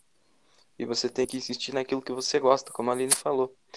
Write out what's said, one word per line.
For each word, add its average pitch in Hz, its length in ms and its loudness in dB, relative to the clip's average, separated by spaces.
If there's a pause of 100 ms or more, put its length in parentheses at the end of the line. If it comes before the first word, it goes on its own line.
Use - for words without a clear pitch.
(800)
E 120 60 -4
você 117 240 -2
tem 127 180 0
que - 100 -8
insistir 123 360 -8
naquilo 131 300 -2
que 131 100 -6
você 127 280 0
gosta, 135 320 4
como 120 180 -2
a 123 40 2
Aline 127 200 2
falou. 131 400 0 (220)